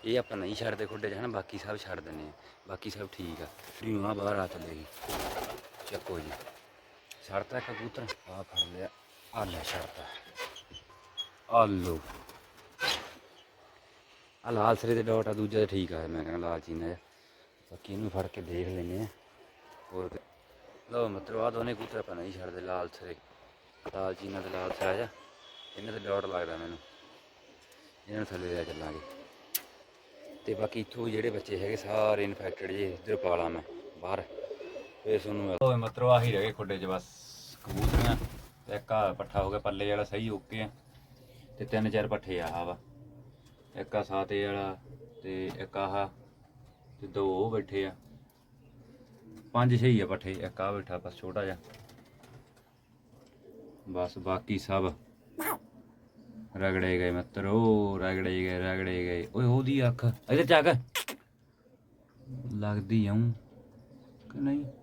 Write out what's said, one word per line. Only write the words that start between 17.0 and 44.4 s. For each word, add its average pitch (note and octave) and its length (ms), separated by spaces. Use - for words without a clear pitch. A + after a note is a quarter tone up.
ਬਾਕੀ F#2+ 220
ਇਹਨੂੰ G#2 160
ਫੜ F#2 180
ਕੇ F#2+ 140
ਦੇਖ F2 260
ਲੈਂਦੇ F2+ 320
ਆ। A2 80
ਹੋਰ F#2 140
ਕੀ। E2+ 120
ਲਓ A#2 160
ਮਿੱਤਰੋ, G2+ 320
ਆਹ A#2 120
ਦੋਨੇ A#2 220
ਕਬੂਤਰ A2+ 240
ਆਪਾਂ G2+ 180
ਨਹੀਂ F2+ 180
ਛੱਡਦੇ, F2+ 280
ਲਾਲ F2+ 280
ਸਿਰੇ, F2 160
ਲਾਲ F#2+ 200
ਚੀਨਾ G2 280
ਤੇ F#2+ 80
ਲਾਲ F#2 220
ਸਿਰਾ F#2+ 220
ਜਿਹਾ। A2 140
ਇਹਨਾਂ G#2+ 160
ਤੇ A2 60
ਡਾਟ G2 260
ਲੱਗਦਾ F2 320
ਮੈਨੂੰ, E2 200
ਇਹਨਾਂ G#2 100
ਨੂੰ G#2+ 80
ਥੱਲੇ F2+ 280
ਲੈ E2+ 100
ਚੱਲਾਂਗੇ। D#2 360
ਤੇ A2 80
ਬਾਕੀ G#2+ 260
ਇੱਥੋਂ A#2 260
ਵੀ A#2 60
ਜਿਹੜੇ A2 180
ਬੱਚੇ G#2 300
ਹੈਗੇ G2+ 160
ਸਾਰੇ G#2 480
ਇਨਫੈਕਟਡ G2 480
ਜੇ, F#2+ 220
ਇੱਧਰ F2 220
ਪਾ F2 200
ਲਾਂ E2+ 140
ਮੈਂ E2 120
ਬਾਹਰ, F#2 240
ਫੇਰ G#2+ 160
ਤੁਹਾਨੂੰ G#2 260
ਮਿਲ-, F#2 160
ਓਏ B2+ 140
ਮਿੱਤਰੋ, A#2 340
ਆਹੀ A#2+ 220
ਰਹਿ G2 100
ਗਏ A2 100
ਖੁੱਡੇ G2+ 260
'ਚ F#2 80
ਬਸ F#2 180
ਕਬੂਤਰੀਆਂ। A#2 520
ਤੇ G#2+ 80
ਇੱਕ - 160
ਆਹ G#2 220
ਪੱਠਾ - 300
ਹੋ F#2+ 60
ਗਿਆ G#2 100
ਪੱਲੇ G2+ 300
ਵਾਲਾ, G2+ 140
ਸਹੀ G#2+ 260
ਓਕੇ G#2+ 320
ਆ। G#2+ 80
ਤੇ A2 60
ਤਿੰਨ A2 240
ਚਾਰ G#2+ 180
ਪੱਠੇ F#2+ 340
ਆ, E2 60
ਆਹ E2+ 180
ਵਾ F2 120
ਇੱਕ, F#2+ 200
ਆਹ G#2 80
ਸਾਤੇ G2 420